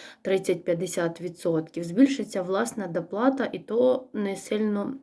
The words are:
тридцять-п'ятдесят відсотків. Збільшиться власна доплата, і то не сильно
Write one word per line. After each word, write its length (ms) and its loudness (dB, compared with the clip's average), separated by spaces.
тридцять-п'ятдесят 960 0
відсотків. 640 -2
Збільшиться 580 2
власна 440 -2
доплата, 640 0
і 60 -8
то 540 2
не 240 -2
сильно 680 -2